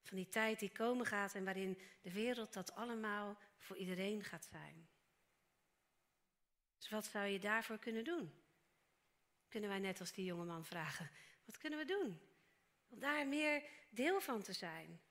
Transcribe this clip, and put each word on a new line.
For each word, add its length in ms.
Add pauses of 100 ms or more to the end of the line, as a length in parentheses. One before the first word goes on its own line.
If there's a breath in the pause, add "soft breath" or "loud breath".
Van 140
die 120
tijd 300
die 140
komen 340
gaat 280
en 100
waarin 360 (200 loud breath)
de 120
wereld 400
dat 220
allemaal 640 (180 loud breath)
voor 200
iedereen 480
gaat 200
zijn. 440 (1900)
Dus 100
wat 180
zou 200
je 120
daarvoor 400
kunnen 260
doen? 380 (1040)
Kunnen 200
wij 100
net 220
als 120
die 120
jonge 200
man 200
vragen, 460 (340 loud breath)
wat 140
kunnen 200
we 60
doen 360 (680 soft breath)
om 100
daar 280
meer 360 (280 loud breath)
deel 300
van 220
te 100
zijn? 480 (100)